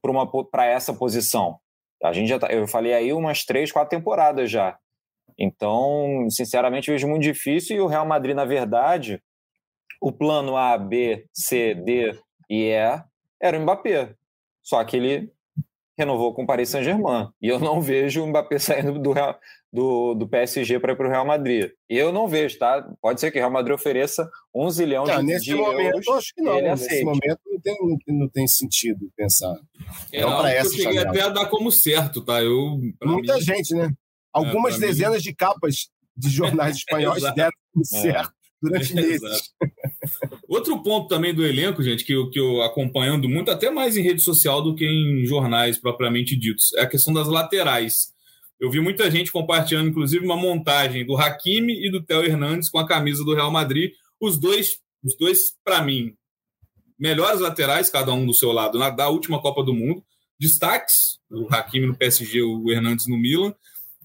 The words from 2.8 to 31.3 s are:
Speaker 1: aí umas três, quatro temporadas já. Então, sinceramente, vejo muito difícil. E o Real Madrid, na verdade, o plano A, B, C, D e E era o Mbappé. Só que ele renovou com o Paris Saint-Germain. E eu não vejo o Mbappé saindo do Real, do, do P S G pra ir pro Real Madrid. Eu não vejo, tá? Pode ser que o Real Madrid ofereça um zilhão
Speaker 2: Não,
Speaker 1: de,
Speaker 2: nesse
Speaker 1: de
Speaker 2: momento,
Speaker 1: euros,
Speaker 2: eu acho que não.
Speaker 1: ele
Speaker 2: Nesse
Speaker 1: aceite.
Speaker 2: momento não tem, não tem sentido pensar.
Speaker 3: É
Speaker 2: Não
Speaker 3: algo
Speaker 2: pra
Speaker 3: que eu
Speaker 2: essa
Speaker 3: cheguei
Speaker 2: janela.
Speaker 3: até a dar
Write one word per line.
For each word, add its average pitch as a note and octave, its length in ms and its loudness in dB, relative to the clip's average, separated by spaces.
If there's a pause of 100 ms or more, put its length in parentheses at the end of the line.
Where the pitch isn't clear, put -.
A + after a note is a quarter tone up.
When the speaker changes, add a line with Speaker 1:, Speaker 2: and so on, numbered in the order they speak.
Speaker 1:
aí A#2+ 180 2
umas D#3 320 -2
três, C#3+ 260 0
quatro D3+ 200 0
temporadas D#3+ 600 2
já. G2+ 260 0 (600)
Então, C3 920 0
sinceramente, B2 600 0
vejo C#3+ 160 0
muito D3+ 160 0
difícil. D3+ 540 -2
E G3+ 40 0
o G3 60 2
Real D#3 200 0
Madrid, C#3+ 280 0
na C#3 100 0
verdade, B2+ 760 0 (800)
o C#3 100 -2
plano C#3+ 460 0
A, B2 200 4
B, A2 560 -2
C, A#2 420 0
D A2 380 0 (380)
e A2 200 0
E A2+ 320 2 (380)
era E3+ 160 2
o D#3 60 -2
Mbappé. D#3+ 520 0 (480)
Só A#2+ 220 0
que A#2+ 120 -4
ele C#3 340 -2 (640)
renovou A#2+ 360 0
com B2+ 120 -6
o - 20 -6
Paris B2 220 0
Saint-Germain. C3+ 600 -2 (140)
E G#2+ 60 0
eu B2+ 100 2
não D#3+ 220 0
vejo C#3 420 0
o D#3 60 -4
Mbappé D3 320 0
saindo C#3+ 400 0
do C#3 100 0
Real, C#3 260 0 (360)
do, A#2+ 420 0
do A2 140 -4
P B2+ 100 -2
S B2 260 0
G B2 140 0
pra B2+ 140 0
ir B2+ 40 -2
pro C3 120 -2
Real C3 180 0
Madrid. C3 440 0 (180)
Eu C#3+ 240 2
não G#3 160 0
vejo, D3+ 300 -2
tá? B2+ 300 0 (140)
Pode B2 180 0
ser D#3 100 0
que D3 80 -2
o - 20 0
Real B2 100 2
Madrid B2+ 240 0
ofereça C#3+ 560 -2 (240)
um D3 160 0
zilhão D3+ 340 0
Speaker 2:
Não, D3+ 140 2
Speaker 1:
de, C3+ 80 0
Speaker 2:
nesse D#3+ 200 0
Speaker 1:
de C#3+ 80 -2
Speaker 2:
momento, C#3+ 400 0
Speaker 1:
euros, G3+ 120 -4
Speaker 2:
eu B3+ 80 2
acho A#3+ 200 -4
que F4+ 60 -10
não. A3+ 180 2
Speaker 1:
ele D#3+ 120 2
Speaker 2:
Nesse B2+ 160 -2
Speaker 1:
aceite. C#3 180 0
Speaker 2:
momento D3 420 0
não G3 140 -6
tem, G#3 160 -4 (420)
não C#3 100 0
tem C3+ 180 0
sentido G#2+ 720 -2
pensar. G2 380 0 (580)
Speaker 3:
É C#3+ 80 -4
Speaker 2:
Não C#3+ 100 2
Speaker 3:
algo C#3+ 120 0
Speaker 2:
pra C#3 80 4
Speaker 3:
que B2+ 60 2
eu C3 40 2
Speaker 2:
essa C3 100 2
Speaker 3:
cheguei F#3 240 0
Speaker 2:
janela. F#3 160 0
Speaker 3:
até F#3+ 100 0
a G3 80 0
dar G3+ 180 -2